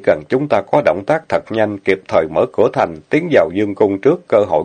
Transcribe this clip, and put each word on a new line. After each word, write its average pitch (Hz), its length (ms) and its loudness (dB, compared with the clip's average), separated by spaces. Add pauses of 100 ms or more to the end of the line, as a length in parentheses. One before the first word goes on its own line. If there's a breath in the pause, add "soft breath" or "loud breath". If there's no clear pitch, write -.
cần 78 260 0
chúng 139 180 -2
ta 107 140 0 (100)
có 98 140 2
động 90 220 0
tác 160 220 -2
thật 85 220 -4
nhanh, 107 280 -2
kịp 95 280 -2
thời 82 200 0
mở 82 260 0
cửa 113 200 2
thành, 87 240 -2 (120)
tiến 165 220 -2
vào 87 220 4
dương 101 220 -2
cung 98 260 0
trước, 175 260 0
cơ 104 200 2
hội 78 180 0